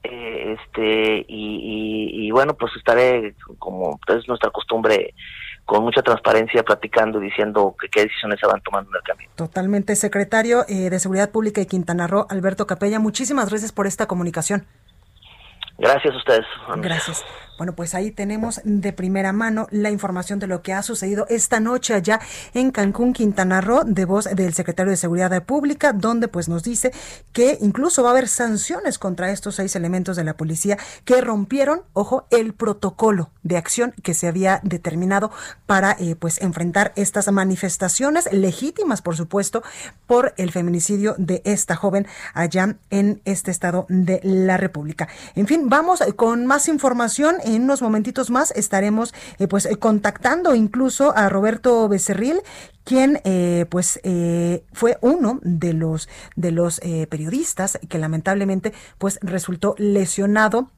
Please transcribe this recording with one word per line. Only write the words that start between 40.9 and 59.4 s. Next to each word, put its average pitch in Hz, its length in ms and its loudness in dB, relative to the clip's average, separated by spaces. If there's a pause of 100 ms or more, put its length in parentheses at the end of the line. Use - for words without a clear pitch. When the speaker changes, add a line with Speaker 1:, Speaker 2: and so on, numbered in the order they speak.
Speaker 2:
de 180 280 -2
esta 190 320 0
joven 202 280 0 (280)
allá 185 420 0 (140)
en 202 340 0
este 196 280 -4
estado 180 360 -2
de 185 360 2
la 190 340 4
República. 160 500 -4 (280)
En 202 120 2
fin, 294 220 2
vamos 330 340 4 (140)
con 240 280 2
más 277 220 2
información. 277 800 2
En 226 200 2
unos 269 180 2
momentitos 226 480 0
más 269 240 2
estaremos, 208 580 0 (240)
eh, 196 100 0
pues, 196 200 0
eh, 208 100 0
contactando 240 760 2
incluso 254 600 2
a 208 140 4
Roberto 220 580 4
Becerril, 208 540 0 (420)
quien, 262 400 4
eh, 175 460 2
pues, - 340 0
eh, 170 600 0 (100)
fue - 280 2
uno 262 420 2
de 170 300 0
los, 160 360 -2 (260)
de 170 160 -2
los, 170 300 0
eh, 160 260 -2
periodistas 185 800 -4
que 165 120 -4
lamentablemente, 190 720 -2 (240)
pues, 196 240 -4
resultó 180 560 -4